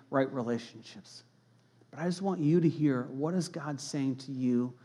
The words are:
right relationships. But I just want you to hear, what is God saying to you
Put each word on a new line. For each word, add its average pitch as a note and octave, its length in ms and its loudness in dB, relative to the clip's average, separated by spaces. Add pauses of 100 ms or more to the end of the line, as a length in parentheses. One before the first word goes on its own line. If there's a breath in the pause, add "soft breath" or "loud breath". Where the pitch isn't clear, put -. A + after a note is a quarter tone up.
(100 loud breath)
right C3+ 220 2
relationships. A#2 920 -6 (640)
But A#2 80 -14
I E3 60 -4
just F3+ 180 -2
want F#3 180 0
you D#3 200 6
to D#3+ 80 6
hear, C#3 400 2
what D3 260 -2
is E3 140 0
God D3 320 -6
saying C3+ 360 -2
to C#3 160 -10
you B2 400 0 (120 soft breath)